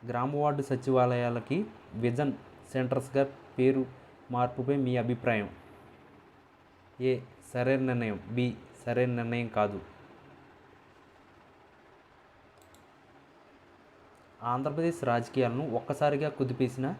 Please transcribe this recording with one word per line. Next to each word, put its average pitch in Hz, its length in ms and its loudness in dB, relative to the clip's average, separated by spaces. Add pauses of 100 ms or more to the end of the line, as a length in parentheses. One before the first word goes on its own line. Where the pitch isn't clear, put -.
గ్రామ 127 280 -2
వార్డు 147 260 2
సచివాలయాలకి 123 1000 2 (300)
విజన్ 120 380 0 (400)
సెంటర్స్‌గా 127 540 0 (320)
పేరు 131 280 4 (440)
మార్పుపై 123 460 0
మీ 127 200 2
అభిప్రాయం? 117 520 0 (1500)
ఏ 127 180 2 (360)
సరైన 127 260 2
నిర్ణయం, 120 400 0 (120)
బి 120 220 0 (320)
సరైన 123 240 2
నిర్ణయం 120 380 -2
కాదు. 101 320 0 (4000)
ఆంధ్రప్రదేశ్ 147 640 -2
రాజకీయాలను 120 680 0
ఒక్కసారిగా 147 540 0
కుదిపేసిన 131 720 -2